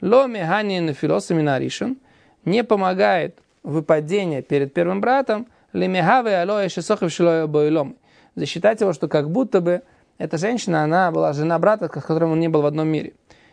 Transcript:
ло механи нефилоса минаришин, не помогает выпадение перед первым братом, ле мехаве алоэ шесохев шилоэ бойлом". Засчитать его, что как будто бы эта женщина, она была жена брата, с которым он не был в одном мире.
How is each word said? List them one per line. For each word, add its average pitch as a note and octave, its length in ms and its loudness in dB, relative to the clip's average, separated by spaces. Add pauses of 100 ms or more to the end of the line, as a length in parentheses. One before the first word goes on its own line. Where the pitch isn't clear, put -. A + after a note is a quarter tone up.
ло B3+ 260 4
механи G3 540 -2
нефилоса D#3+ 540 -2
минаришин, D3+ 640 -2 (480)
не G#3+ 180 2
помогает F#3+ 760 0 (240)
выпадение D#3 800 0
перед C#3 320 -2
первым F3+ 300 0
братом, A#3+ 440 0 (280)
ле F#3 120 0
мехаве F#3 540 2
алоэ G3 300 -2
шесохев F#3 420 -4
шилоэ E3 340 2
бойлом". D3+ 500 0 (380)
Засчитать E3+ 460 -2
его, F#3+ 140 0
что E3 120 -4
как D3+ 240 0
будто G#3 300 2
бы F3 220 0 (340)
эта D#3+ 220 -6
женщина, F#3+ 440 -2
она E3+ 280 2
была D#3+ 240 0
жена E3 240 0
брата, F#3+ 300 0
с - 20 -10
которым D#3+ 420 -2
он D#3+ 80 2
не E3 80 2
был D#3 140 2
в D3 40 2
одном D#3 220 0
мире. D#3 240 -2 (400)